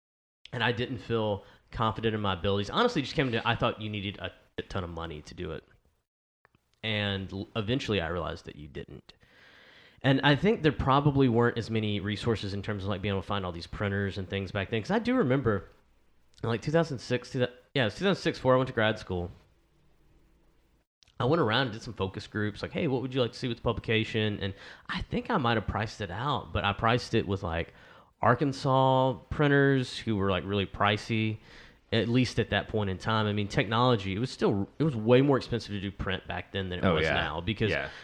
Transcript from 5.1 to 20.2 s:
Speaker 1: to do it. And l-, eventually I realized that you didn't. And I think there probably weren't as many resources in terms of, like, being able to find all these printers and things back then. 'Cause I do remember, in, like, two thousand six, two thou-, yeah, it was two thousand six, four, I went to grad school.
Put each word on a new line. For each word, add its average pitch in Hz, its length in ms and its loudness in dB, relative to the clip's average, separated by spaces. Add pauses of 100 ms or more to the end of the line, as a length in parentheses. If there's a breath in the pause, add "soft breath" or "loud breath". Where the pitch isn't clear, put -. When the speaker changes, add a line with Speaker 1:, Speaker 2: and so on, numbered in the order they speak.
Speaker 1:
to - 120 -18
do 85 180 -8
it. - 100 -10 (1200)
And 101 500 -2
l-, 98 220 -6
eventually 113 460 0
I 82 80 -4
realized 80 380 -6
that - 100 -14
you 73 100 -16
didn't. - 460 -16 (880 loud breath)
And 135 220 4
I 143 100 6
think 190 300 2
there 151 80 6
probably 139 560 4
weren't 120 280 4
as 113 140 -6
many 107 300 0
resources 104 520 -2
in 101 100 -6
terms 104 200 -6
of, 95 60 -4
like, 98 120 -4
being 101 140 -2
able 95 80 -2
to - 60 -12
find 101 180 -2
all 90 60 -4
these 82 160 -12
printers 98 500 -2
and 92 100 -8
things 98 220 -4
back 95 200 -4
then. 113 120 -2
'Cause 101 80 -10
I 202 80 2
do 233 160 0
remember, 123 540 2 (760)
in, 113 60 -2
like, 113 140 -2
two 151 100 -4
thousand 151 260 2
six, - 320 -4
two 131 100 -4
thou-, 123 80 2 (260)
yeah, 139 80 2
it - 40 4
was 104 80 -2
two - 100 -6
thousand 196 180 2
six, 156 160 0
four, 127 160 4
I - 20 6
went 131 120 2
to 135 60 -10
grad 110 240 2
school. 87 320 -4 (1900)